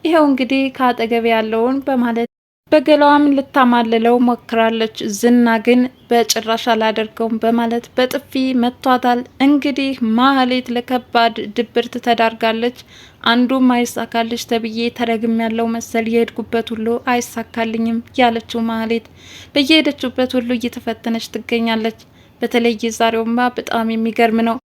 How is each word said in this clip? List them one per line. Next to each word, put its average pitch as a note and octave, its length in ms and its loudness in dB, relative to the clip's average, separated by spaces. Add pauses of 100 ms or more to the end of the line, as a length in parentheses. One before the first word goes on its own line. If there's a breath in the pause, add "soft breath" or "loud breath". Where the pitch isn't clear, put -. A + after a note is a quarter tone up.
«ይኸው D#4+ 200 4
እንግዲህ C4+ 380 0 (100)
ከአጠገቤ A#3 560 0
ያለውን» A3+ 520 0
በማለት A#3+ 480 -2 (440)
በገላዋም D4 580 6
ልታማልለው A#3+ 920 2
ሞክራለች። A3+ 760 0 (160)
ዝና A#3+ 360 4 (140)
ግን B3 180 4 (240)
«በጭራሽ A3+ 640 -2
አላደርገውም» A3 720 -2
በማለት A#3 520 0
በጥፊ C4 420 -2 (220)
መቷታል። B3 680 0 (220)
እንግዲህ C#4 480 2 (220)
ማህሌት B3+ 580 2
ለከባድ A#3+ 680 0 (140)
ድብርት A#3 520 -4
ተዳርጋለች። A3+ 760 -2 (460 loud breath)
«አንዱ B3 380 2
ማይሳካልሽ A#3+ 840 0
ተብዬ A3+ 460 -4
ተረግም A#3 480 -2
ያለው A3+ 300 -2
መሰል A3+ 380 -4
የሄድኩበት A3+ 640 -2
ሁሉ A3 180 -4 (180)
አይሳካልኝም» A3+ 960 -4 (140)
ያለችው A#3 460 0
ማህሌት A3+ 440 -4 (440 loud breath)
በየሄደችበት C#4 840 0
ሁሉ B3 200 -2
እየተፈተነች A#3 800 -6
ትገኛለች። A3+ 680 -2 (400 soft breath)
በተለይ A#3 380 0
የዛሬውማ A3+ 600 -2 (120)
በጣም A3+ 360 -4
የሚገርም A3+ 540 0
ነው። A3+ 140 -2 (160)